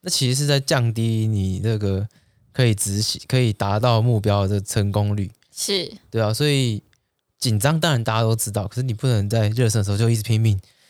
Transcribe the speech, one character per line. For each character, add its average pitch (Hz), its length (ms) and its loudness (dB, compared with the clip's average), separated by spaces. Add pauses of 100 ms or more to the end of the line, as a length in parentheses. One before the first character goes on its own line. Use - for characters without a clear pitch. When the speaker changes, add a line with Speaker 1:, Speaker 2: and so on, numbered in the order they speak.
Speaker 1:
那 92 60 -8
其 123 240 0
实 135 80 0
是 147 60 0
在 139 140 2
降 120 340 0
低 113 320 0
你 95 380 -2
那 110 120 0
个 98 300 -2 (460)
可 131 120 0
以 113 80 4
执 101 300 -2
行、 - 240 -4
可 127 100 -2
以 120 160 2
达 101 280 -2
到 117 200 4
目 113 200 2
标 101 260 2
的 101 140 0
成 101 320 -2
功 104 240 0
率。 98 160 -6 (200)
Speaker 2:
是。 196 400 -6 (200)
Speaker 1:
对 113 100 0
啊， 107 100 0
所 147 160 0
以 127 320 0 (600)
紧 110 180 0
张 151 220 2
当 175 100 0
然 117 140 0
大 110 100 0
家 113 80 2
都 113 140 2
知 107 160 -6
道， 101 160 -4
可 - 80 -10
是 131 80 -4
你 123 100 -2
不 131 140 -2
能 104 200 0
在 110 200 2
热 113 200 2
身 107 120 0
的 98 40 0
时 101 60 -4
候 101 80 0
就 117 100 2
一 117 60 2
直 107 80 -4
拼 110 180 0
命 107 200 2 (300)